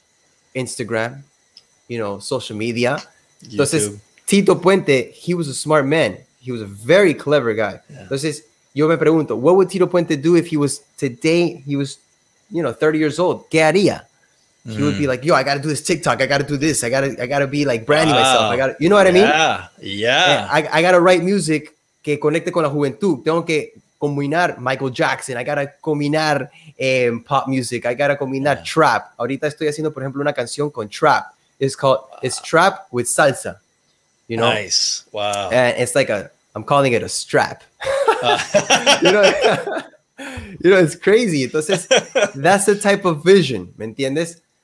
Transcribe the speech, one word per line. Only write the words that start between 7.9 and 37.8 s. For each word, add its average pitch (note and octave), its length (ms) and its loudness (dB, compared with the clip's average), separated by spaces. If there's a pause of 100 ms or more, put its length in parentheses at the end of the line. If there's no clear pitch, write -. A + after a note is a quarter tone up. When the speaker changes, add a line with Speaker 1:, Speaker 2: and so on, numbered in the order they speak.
Speaker 1:
Entonces, C#3 420 -6 (300)
yo D3 160 2
me E3 80 2
pregunto, D3 400 2
what D3+ 180 4
would F#3+ 140 4
Tito F3+ 200 0
Puente E3 280 0
do D#3+ 180 2
if E3+ 160 2
he D#3 60 0
was C#3+ 240 -2 (160)
today, D3+ 680 -2
he C#3 120 -4
was, C#3 220 -6 (500)
you A2+ 120 -4
know, A#2+ 120 -2
thirty D#3 240 0
years D3+ 220 0
old? D#3+ 300 -2
¿Qué D#3+ 140 2
haría? E3+ 440 2 (600)
He A2 140 -6
would D3 160 0
be D3 80 -2
Speaker 2:
Mm. C3 40 0
Speaker 1:
like, B2+ 140 -4
"Yo, D#3+ 120 2
I C3 80 2
gotta C#3+ 160 -2
do C#3+ 100 -6
this C#3 140 -4
TikTok. D3 380 -2
I C3+ 40 0
gotta C#3 180 0
do C#3+ 140 -4
this. C#3 260 0
I A#2 60 -2
gotta, C3+ 320 -2
I B2+ 60 -6
gotta C#3+ 180 -2
be, C#3+ 200 -2
like, A#2 200 -2
branding D3+ 300 2
myself. B2+ 300 4
I G#2+ 40 0
Speaker 2:
Wow. B2 80 -2
Speaker 1:
gotta," C3 220 -2
you D#3 100 2
know G#3 60 6
what G3 120 6
I F3+ 40 4
mean? F#3 160 6
Speaker 2:
Yeah, C#3 400 0 (120)
yeah. A2+ 480 0
Speaker 1:
Eh, A#2 200 0 (260)
I, D3+ 60 2
I - 20 4
gotta F3+ 180 4
write F3 240 4
music D#3+ 520 -2 (280)
que D3 140 -2
conecte D#3+ 340 -2
con E3+ 120 0
la D3 60 0
juventud. C#3+ 540 -2
Tengo E3 220 0
que D3+ 280 -4 (260)
combinar D3 600 -2
Michael C3 320 -4
Jackson. C3 460 -4
I B2 60 -6
gotta C#3+ 280 -4 (100)
combinar, D3 680 -2 (300)
em, B2+ 440 0
pop C3+ 240 -2
music. B2 380 -4
I A#2+ 80 -2
gotta C#3+ 240 0
combinar C3+ 400 -2
Speaker 2:
Yeah. - 80 -14
Speaker 1:
trap. C3+ 540 0
Ahorita C3+ 280 -4
estoy D3+ 200 -6
haciendo, D3+ 260 -4
por C3+ 100 -10
ejemplo, C3+ 180 -6
una D3 120 -2
canción C#3+ 380 -6
con G#2+ 180 -8
trap. C#3+ 360 2 (340)
It's C3+ 160 -2
called, C3+ 240 2 (240)
it's B2+ 140 -4
Speaker 2:
Wow. - 80 -14
Speaker 1:
trap F#3 460 2
with B2 140 -2
salsa. C3+ 520 0 (680)
You A2+ 100 -6
know? A#2 140 2
Speaker 2:
Nice. - 600 -4
Wow. G2+ 400 -4
Speaker 1:
And A#2+ 260 2
it's B2 160 -2
like C3+ 160 0
a, G2 220 -6 (240)
I'm G#2+ 80 -10
calling C#3 300 2
it G2 100 0
a F#2+ 60 -8
strap. - 540 -4 (180)